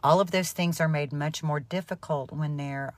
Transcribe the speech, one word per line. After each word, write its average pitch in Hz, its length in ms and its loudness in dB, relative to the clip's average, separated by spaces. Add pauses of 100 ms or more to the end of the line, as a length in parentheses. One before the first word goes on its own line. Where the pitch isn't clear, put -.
All 160 180 6
of 180 100 2
those 185 220 0
things 170 260 0
are 160 80 4
made 147 240 0
much 147 320 -4
more 151 160 0
difficult 151 720 -4
when 147 240 -2
there 139 420 -6